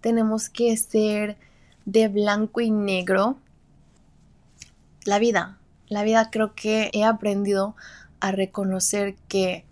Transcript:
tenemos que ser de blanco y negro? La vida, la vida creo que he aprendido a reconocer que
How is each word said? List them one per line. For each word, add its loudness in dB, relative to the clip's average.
tenemos 0
que 0
ser 0
de 4
blanco 0
y 0
negro? 0
La 0
vida, 0
la -4
vida 2
creo -2
que -2
he 2
aprendido 0
a -2
reconocer -2
que -2